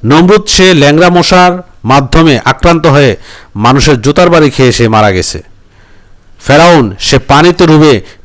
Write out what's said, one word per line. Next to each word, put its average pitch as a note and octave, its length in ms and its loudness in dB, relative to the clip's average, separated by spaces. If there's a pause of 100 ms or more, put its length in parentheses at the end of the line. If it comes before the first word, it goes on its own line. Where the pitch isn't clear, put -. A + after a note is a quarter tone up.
নমরুদ, F3 420 2
সে F#3 260 0
ল্যাংড়া D#3 360 2
মশার F3+ 540 0 (220)
মাধ্যমে C#3 600 0
আক্রান্ত E3 420 -2
হয়ে C#3 280 0 (400)
মানুষের B2+ 460 0
জুতার D3 280 0
বাড়ি D#3 200 2
খেয়ে B2+ 220 0
সে A#2 160 -2
মারা G#2+ 240 0
গেছে। - 320 -6 (960)
ফেরাউন, D3 600 0
সে - 200 -2
পানিতে E3 480 0
ডুবে D3+ 340 2 (240)